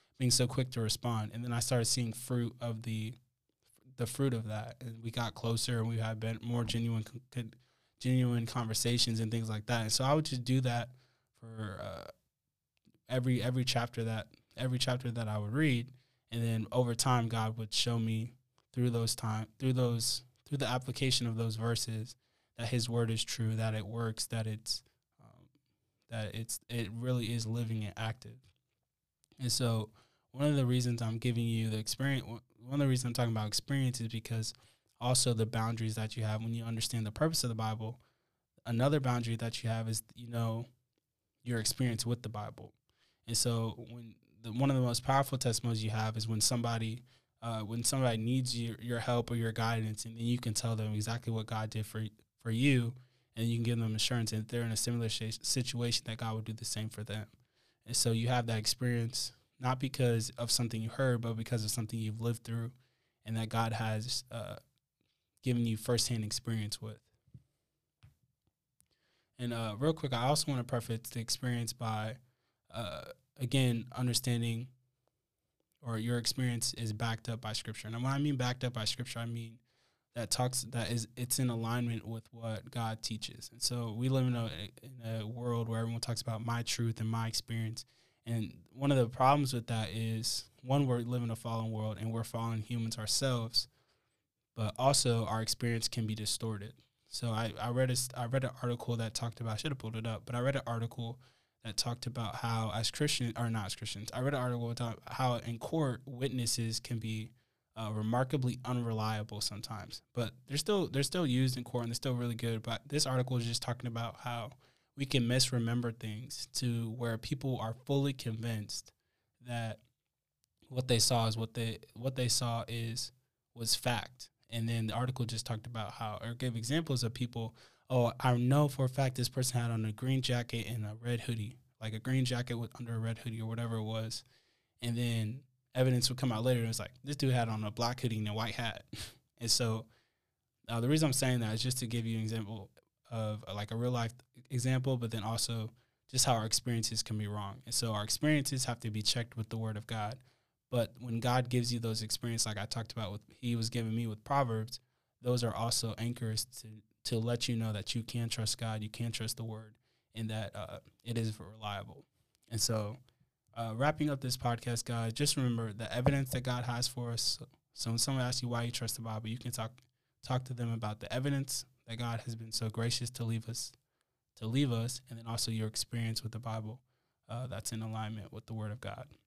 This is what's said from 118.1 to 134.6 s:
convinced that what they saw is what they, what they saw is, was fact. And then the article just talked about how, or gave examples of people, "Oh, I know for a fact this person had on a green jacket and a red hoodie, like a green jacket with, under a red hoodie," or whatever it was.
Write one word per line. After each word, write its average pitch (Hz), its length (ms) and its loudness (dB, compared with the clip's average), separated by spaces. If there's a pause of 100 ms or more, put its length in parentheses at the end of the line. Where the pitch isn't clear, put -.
convinced 113 800 -4 (560)
that 117 320 -4 (880)
what 131 200 -2
they 120 100 6
saw 113 300 6
is 110 80 0
what 113 180 -4
they, 113 240 -2 (160)
what 127 220 -4
they 127 100 2
saw 117 400 2
is, 117 460 -4 (420)
was 117 220 2
fact. - 540 -2 (200)
And 113 180 0
then 113 200 2
the 113 60 0
article 127 300 0
just 110 220 -2
talked 107 200 -4
about 113 260 -6
how, 107 300 -4
or 117 120 -6
gave 123 220 -2
examples 127 480 2
of 117 80 0
people, 117 420 -4 (360)
"Oh, 120 280 6
I 127 180 6
know 131 300 6
for 135 200 2
a - 20 4
fact 131 260 2
this 123 140 2
person 127 320 0
had 120 100 2
on 113 140 2
a 110 80 0
green 131 300 2
jacket 120 440 0
and 113 180 -4
a 104 200 -6
red 120 160 2
hoodie, 113 380 -4 (240)
like 110 100 -4
a 110 60 -4
green 131 260 2
jacket 123 300 0
with, 117 240 -4
under 117 160 -6
a 113 40 0
red 113 200 -2
hoodie," 113 240 -6
or 110 40 -4
whatever 113 300 -2
it 113 60 0
was. 110 420 -4 (560)